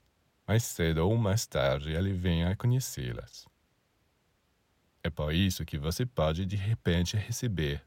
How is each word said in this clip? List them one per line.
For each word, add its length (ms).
mais 160
cedo 420
ou 100
mais 300
tarde 460
ele 200
vem 320
a 120
conhecê-las. 920
É 60
por 220
isso 320
que 140
você 280
pode 400
de 100
repente 600
receber, 720